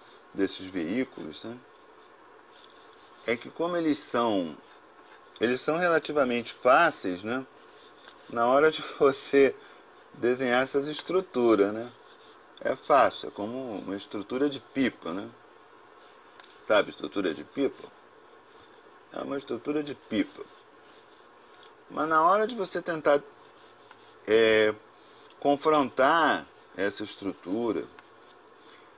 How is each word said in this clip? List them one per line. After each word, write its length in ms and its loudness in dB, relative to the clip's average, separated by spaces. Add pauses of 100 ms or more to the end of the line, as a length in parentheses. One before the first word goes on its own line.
(340)
desses 320 -4
veículos, 800 -8
né, 120 -12 (1700)
é 80 0
que 120 -12
como 280 -6
eles 220 -2
são, 580 -2 (840)
eles 200 0
são 180 -2
relativamente 760 0
fáceis, 680 2
né, 240 -6 (840)
na 180 -2
hora 260 6
de 180 -8
<laughs> 80 -14
você 560 4 (600)
desenhar 500 0
essas 240 -2
estruturas, 840 2
né, 200 -10 (680)
é 140 -2
fácil, 540 2
é 20 -14
como 480 -8
uma 180 -8
estrutura 520 -4
de 120 -8
pipa, 520 -4
né? 160 -8 (1400)
Sabe, 240 4
estrutura 440 -4
de 100 -12
pipa? 440 -6 (1200)
É 80 -10
uma 160 -6
estrutura 460 -6
de 120 -10
pipa. 480 -6 (1500)
Mas 180 -6
na 160 4
hora 220 4
de 100 -6
você 260 -6
tentar, 400 0 (1040)
é, 480 4 (640)
confrontar 1080 2 (300)
essa 280 -4
estrutura 800 -4 (1120)